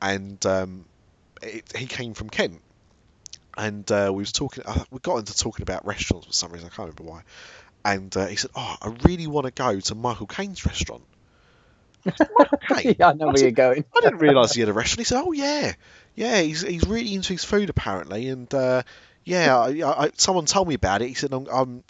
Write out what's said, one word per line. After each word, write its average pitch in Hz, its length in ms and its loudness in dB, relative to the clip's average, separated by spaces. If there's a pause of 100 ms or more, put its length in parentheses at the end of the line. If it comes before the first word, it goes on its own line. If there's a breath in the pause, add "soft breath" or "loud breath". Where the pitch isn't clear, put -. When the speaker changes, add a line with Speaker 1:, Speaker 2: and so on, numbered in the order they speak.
Speaker 1:
and, 98 460 -4
um, 95 380 -2 (580)
it, 110 340 -14
he 127 100 -6
came 120 280 -10
from 107 160 -12
Kent, 90 320 -4 (960)
and, 104 360 -6
uh, 101 200 2
we 98 100 -4
was 101 100 -8
talking, 135 340 -6
uh, 113 240 -2
we 127 100 -14
got 175 180 -2
into 196 180 -8
talking - 260 -4
about 92 240 -6
restaurants 95 400 -4
for - 60 -10
some 85 200 -4
reason, 85 200 -16
I - 20 -20
can't 95 220 -10
remember 82 160 -18
why. 82 100 -18 (640 soft breath)
And, 95 320 -2
uh, 95 100 0
he 101 100 -6
said, - 180 -6
"Oh, 120 260 -8
I 113 140 -8 (100)
really 170 220 2
wanna 147 240 -2
go 120 300 -2
to 107 140 -4
Michael 110 320 -6
Caine's 196 380 -10
restaurant." - 380 -4 (1040)
I 185 100 -2
said, - 120 4 (100)
"Michael - 200 6
Speaker 2:
<laughs> - 100 -8
Speaker 1:
Caine?" - 300 2
Speaker 2:
Yeah, 175 100 8
I 147 60 8
know 156 120 -2
Speaker 1:
I 147 60 4
Speaker 2:
where 139 40 4
Speaker 1:
said, 135 80 6
Speaker 2:
you're 131 80 6
going. 131 320 4 (120)
Speaker 1:
"I 480 40 8
didn't 453 200 6
realise 135 340 6
he 117 60 0
had 110 80 4
a 104 40 0
restaurant." 113 280 0
He 233 40 -4
said, 247 180 0
"Oh, 359 100 -2
yeah. 285 400 -2 (420 soft breath)
Yeah, 220 280 0
he's, 156 200 -2
he's 165 240 0
really 220 280 -2
into 190 180 -4
his 175 120 -6
food, 208 260 0
apparently. 98 580 -4
And, 127 260 -8
uh, 127 280 2 (420 soft breath)
yeah, 165 340 4
I, 117 100 4 (120)
I, 143 260 2
I, 151 100 0
someone 180 300 2
told 190 220 2
me 147 60 0
about 101 280 0
it." 123 60 -4
He 131 60 -12
said, 135 180 -4
"I'm, 131 160 -6
I'm 127 420 -2